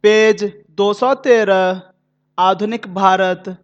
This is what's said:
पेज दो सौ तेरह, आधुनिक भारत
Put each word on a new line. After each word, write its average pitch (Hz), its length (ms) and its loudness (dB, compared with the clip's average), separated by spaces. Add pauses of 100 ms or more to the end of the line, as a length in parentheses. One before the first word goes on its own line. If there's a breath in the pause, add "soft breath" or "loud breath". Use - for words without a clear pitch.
पेज 214 360 2 (280)
दो 202 220 -2
सौ 247 220 0
तेरह, 196 680 0 (580)
आधुनिक 208 560 -2
भारत 185 500 0 (200)